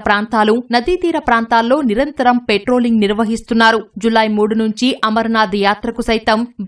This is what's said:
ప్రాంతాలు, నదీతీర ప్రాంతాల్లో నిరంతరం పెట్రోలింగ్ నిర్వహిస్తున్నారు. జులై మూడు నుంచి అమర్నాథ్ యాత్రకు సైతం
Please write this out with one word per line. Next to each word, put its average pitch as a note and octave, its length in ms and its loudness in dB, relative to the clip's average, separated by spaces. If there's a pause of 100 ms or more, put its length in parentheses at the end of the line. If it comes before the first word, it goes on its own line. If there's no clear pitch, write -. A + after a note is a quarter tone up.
ప్రాంతాలు, G#3+ 500 0 (200)
నదీతీర E4+ 420 -2 (100)
ప్రాంతాల్లో A#3 500 2 (120)
నిరంతరం B3 480 0 (120)
పెట్రోలింగ్ A#3 540 0
నిర్వహిస్తున్నారు. A3+ 800 0 (220)
జులై A3+ 240 2 (100)
మూడు G#3+ 240 0
నుంచి A3 280 -2 (200)
అమర్నాథ్ A3 460 0 (120)
యాత్రకు A3+ 420 -2
సైతం A3 300 0 (280)